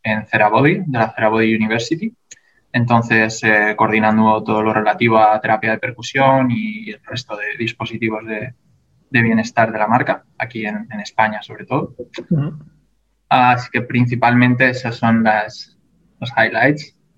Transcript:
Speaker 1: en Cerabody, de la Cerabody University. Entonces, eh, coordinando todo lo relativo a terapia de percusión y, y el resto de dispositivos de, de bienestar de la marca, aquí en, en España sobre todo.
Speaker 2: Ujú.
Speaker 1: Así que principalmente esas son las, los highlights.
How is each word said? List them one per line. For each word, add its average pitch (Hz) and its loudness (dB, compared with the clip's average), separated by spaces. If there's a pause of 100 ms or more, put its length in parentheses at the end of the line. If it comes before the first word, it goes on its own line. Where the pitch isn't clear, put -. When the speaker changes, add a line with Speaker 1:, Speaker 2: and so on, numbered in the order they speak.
Speaker 1:
en 107 -4
Cerabody, 117 2
de 127 -4
la 110 0
Cerabody 110 0
University. 117 -2 (600)
Entonces, 117 2
eh, 107 4
coordinando 110 2
todo 107 0
lo 107 2
relativo 107 2
a 110 4
terapia 110 0
de 110 -2
percusión 131 0
y, 107 -6
y - -
el - -16
resto 110 -10
de 104 -8
dispositivos 110 -6
de, 107 -8 (560)
de 123 0
bienestar 113 0
de 107 -4
la 107 0
marca, 120 0 (120)
aquí 110 -8
en, 107 -8
en 104 -12
España 107 -4
sobre - -18
todo. 147 -4 (340)
Speaker 2:
Ujú. 151 -2 (720)
Speaker 1:
Así 123 2
que 123 -2
principalmente 123 2
esas 120 -6
son 113 2
las, 107 -2 (420)
los 123 -8
highlights. 120 0 (240)